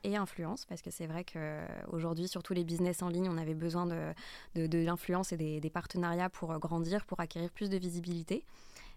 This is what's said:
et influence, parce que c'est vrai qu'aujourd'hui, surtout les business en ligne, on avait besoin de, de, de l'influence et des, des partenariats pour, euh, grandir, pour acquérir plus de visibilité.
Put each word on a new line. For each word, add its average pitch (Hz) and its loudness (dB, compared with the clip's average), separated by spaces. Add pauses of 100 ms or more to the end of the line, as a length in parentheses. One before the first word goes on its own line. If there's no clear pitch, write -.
et 202 2
influence, 185 -2
parce 165 -8
que 170 -8
c'est 165 -4
vrai 170 -2
qu'aujourd'hui, 165 -2
surtout 185 -2
les 180 4
business 170 2
en 180 2
ligne, 180 2
on 170 2
avait 160 0
besoin 170 2
de, 160 -2 (420)
de, 160 4
de 165 4
l'influence 175 2
et 175 0
des, 156 0
des 156 0
partenariats 175 2
pour, 165 -4
euh, 156 0
grandir, 165 2
pour - -4
acquérir 170 -2
plus 208 -2
de 190 2
visibilité. 175 0 (520)